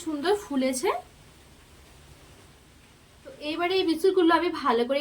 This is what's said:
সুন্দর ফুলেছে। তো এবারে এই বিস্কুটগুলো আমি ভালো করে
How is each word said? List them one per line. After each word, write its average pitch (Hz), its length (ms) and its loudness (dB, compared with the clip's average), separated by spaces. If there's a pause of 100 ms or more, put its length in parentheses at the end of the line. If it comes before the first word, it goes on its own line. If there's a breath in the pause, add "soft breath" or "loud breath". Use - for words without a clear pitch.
সুন্দর 311 280 -2 (120)
ফুলেছে। 262 440 -2 (2250)
তো 285 60 -20 (220)
এবারে 349 280 -2
এই 339 100 0
বিস্কুটগুলো 339 500 4
আমি 349 100 -2 (140)
ভালো 240 240 2
করে 277 140 0